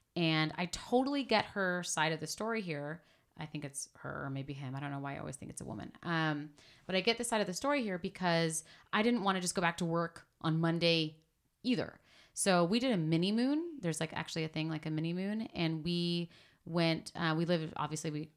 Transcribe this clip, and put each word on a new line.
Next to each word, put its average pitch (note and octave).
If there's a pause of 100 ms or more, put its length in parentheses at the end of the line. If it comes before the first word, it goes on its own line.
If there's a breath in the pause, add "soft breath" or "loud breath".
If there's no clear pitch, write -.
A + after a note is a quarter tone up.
(160 loud breath)
And D#3+
I F3+
totally C4+
get G#3+
her F3+
side D#3+
of D#3+
the D#3
story A3
here. D#3 (360 soft breath)
I D#3
think D3+
it's C3+ (100)
her C#3+
or C#3
maybe C#3
him. C3+
I C#3
don't C#3+
know C#3
why C#3
I -
always -
think -
it's -
a -
woman. - (100)
Um, D#3 (360 loud breath)
but F#3
I F#3+
get A3+
the A#3+
side A3
of F#3+
the F3+
story C#4+
here F#3
because E3+ (280 loud breath)
I G#3+
didn't A#3+
wanna F#3+
just F3
go F#3+
back E3+
to F3
work E3 (160)
on D#3+
Monday E3 (460)
either. G3+ (340 soft breath)
So F3
we G3+
did B3+
a G#3
mini E3
moon. D4
There's, E3
like, D#3+
actually D#3+
a D#3+
thing D#3+
like D#3
a D#3+
mini D#3+
moon. G#3
And D#3+
we F3 (380 soft breath)
went, E3
uh, E3
we E3+
live, D#3+
obviously D3+
we, D3+